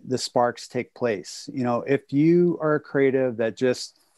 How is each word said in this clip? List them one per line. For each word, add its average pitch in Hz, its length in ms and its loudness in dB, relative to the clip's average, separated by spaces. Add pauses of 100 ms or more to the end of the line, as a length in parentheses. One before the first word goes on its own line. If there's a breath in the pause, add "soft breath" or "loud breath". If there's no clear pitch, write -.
the 123 140 -2
sparks - 480 -2
take - 260 -8
place. - 600 -6
You 135 100 -4
know, 120 200 -2
if 135 300 -2
you 170 480 4
are 156 140 0
a 147 60 0
creative 131 560 0
that 113 200 -2
just - 440 -2 (180)